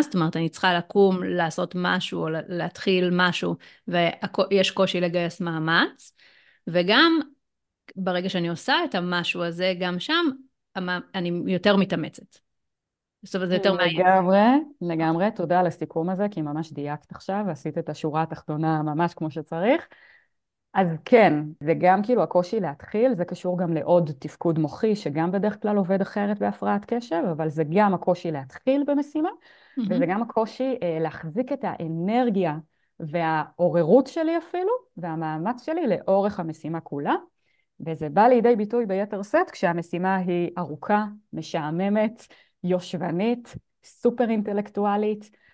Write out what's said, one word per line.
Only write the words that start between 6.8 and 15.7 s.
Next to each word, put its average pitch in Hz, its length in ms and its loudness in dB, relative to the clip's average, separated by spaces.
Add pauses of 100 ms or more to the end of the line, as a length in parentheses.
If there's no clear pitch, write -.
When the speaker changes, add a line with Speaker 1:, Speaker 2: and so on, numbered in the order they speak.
Speaker 1:
ברגע 185 340 -2
שאני 170 200 -2
עושה 170 260 -2 (100)
את 277 100 -4
המשהו 175 480 -2
הזה, 170 360 -2
גם 180 200 -4
שם, 330 260 0 (500)
המ-, 180 260 -4 (140)
אני 175 160 -2 (140)
יותר 190 300 2
מתאמצת. 170 640 -2 (840)
זאת 202 120 -8
אומרת, 185 140 -2
זה 180 60 2
יותר 190 180 2
מעייף. 175 260 2
Speaker 2:
לגמרי, 185 400 6 (420)
לגמרי. 165 440 0 (100)
תודה 175 240 2
על 180 80 4
הסיכום 165 420 -4